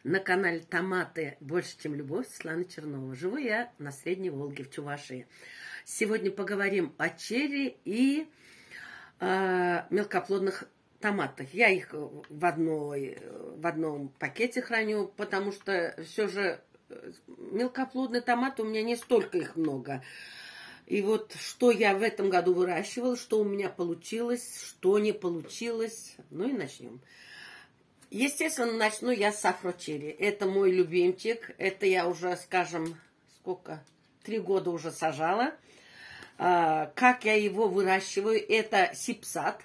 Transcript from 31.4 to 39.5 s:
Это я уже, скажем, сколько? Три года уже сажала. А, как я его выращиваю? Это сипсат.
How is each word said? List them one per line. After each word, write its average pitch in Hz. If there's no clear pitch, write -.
Это 190
я 185
уже, 180
скажем, 165
сколько? 160
Три 220
года 180
уже 165
сажала. 165
А, 160
как 247
я 214
его 208
выращиваю? 196
Это 214
сипсат. -